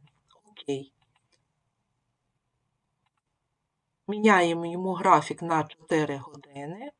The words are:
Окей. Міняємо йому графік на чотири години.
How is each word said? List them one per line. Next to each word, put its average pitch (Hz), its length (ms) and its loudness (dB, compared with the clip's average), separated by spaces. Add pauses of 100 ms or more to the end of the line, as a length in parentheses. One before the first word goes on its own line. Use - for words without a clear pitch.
(500)
Окей. 139 420 -10 (3250)
Міняємо 185 600 4
йому 185 260 -4
графік 175 500 2
на 165 220 0
чотири 151 520 -4
години. 143 840 -14